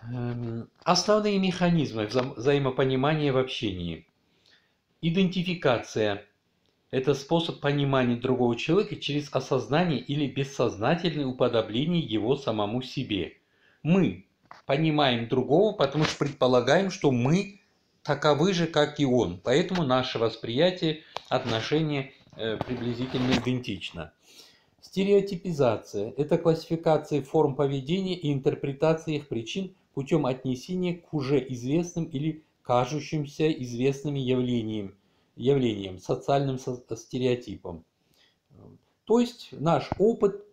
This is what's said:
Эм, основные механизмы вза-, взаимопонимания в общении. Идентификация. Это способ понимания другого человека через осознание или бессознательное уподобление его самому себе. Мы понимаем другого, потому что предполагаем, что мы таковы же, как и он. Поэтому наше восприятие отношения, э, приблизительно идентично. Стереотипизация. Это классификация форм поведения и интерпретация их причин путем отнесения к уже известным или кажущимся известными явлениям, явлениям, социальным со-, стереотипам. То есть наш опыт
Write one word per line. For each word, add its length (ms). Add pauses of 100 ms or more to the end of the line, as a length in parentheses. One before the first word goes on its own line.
(100)
Эм, 600 (140)
основные 540
механизмы 680
вза-, 280
взаимопонимания 960
в 60
общении. 680 (960)
Идентификация. 1200 (680)
Это 240
способ 460
понимания 540
другого 400
человека 400
через 400
осознание 640
или 300
бессознательное 1000
уподобление 760
его 360
самому 460
себе. 560 (440)
Мы 460 (360)
понимаем 640
другого, 440
потому 320
что 140
предполагаем, 720
что 180
мы 500 (440)
таковы 500
же, 140
как 320
и 60
он. 360
Поэтому 400
наше 380
восприятие 800 (280)
отношения, 840 (240)
э, 220
приблизительно 760
идентично. 800 (680)
Стереотипизация. 1400
Это 220
классификация 840
форм 340
поведения 580
и 180
интерпретация 840
их 100
причин 480 (200)
путем 320
отнесения 680
к 180
уже 400
известным 520
или 400 (180)
кажущимся 880
известными 720
явлениям, 720 (420)
явлениям, 600
социальным 600
со-, 220 (160)
стереотипам. 880 (1200)
То 160
есть 300
наш 480
опыт 540